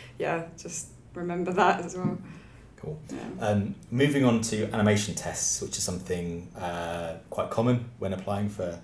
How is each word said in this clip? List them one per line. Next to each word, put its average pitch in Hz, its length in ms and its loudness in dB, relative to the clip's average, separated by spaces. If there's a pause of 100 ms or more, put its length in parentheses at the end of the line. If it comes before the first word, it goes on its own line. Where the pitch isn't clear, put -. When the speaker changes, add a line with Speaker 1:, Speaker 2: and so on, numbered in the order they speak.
(200)
Speaker 1:
yeah, 160 240 0 (140)
just - 300 -10 (260)
remember 180 400 -2
that 180 320 4
as - 100 -8
well. 180 220 -2 (580)
Speaker 2:
Cool. - 240 -8 (100)
Speaker 1:
Yeah. 117 380 -4
Speaker 2:
Um, 101 280 2 (140)
moving 135 360 4
on 113 160 6
to 107 320 0
animation 104 420 4
tests, - 460 -2
which - 160 -4
is - 60 -2
something, 87 760 -4
uh, 85 600 -4 (100)
quite - 200 -2
common 120 400 2 (100)
when 95 120 -2
applying 101 380 -2
for, 87 340 -4